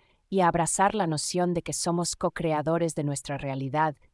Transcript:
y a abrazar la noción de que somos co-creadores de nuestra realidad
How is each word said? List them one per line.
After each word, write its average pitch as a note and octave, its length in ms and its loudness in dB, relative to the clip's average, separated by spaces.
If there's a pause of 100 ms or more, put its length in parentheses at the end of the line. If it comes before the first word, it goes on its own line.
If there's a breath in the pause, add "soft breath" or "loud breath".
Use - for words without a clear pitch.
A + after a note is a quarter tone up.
(300 soft breath)
y F#3+ 120 2
a F3 60 6
abrazar E3+ 460 2
la G3+ 140 0
noción F3 480 0
de E3+ 80 -2
que D3 100 -8
somos E3+ 420 -2
co-creadores E3 800 0
de D#3 100 -2
nuestra C#3+ 360 -4
realidad C#3 560 -2 (180)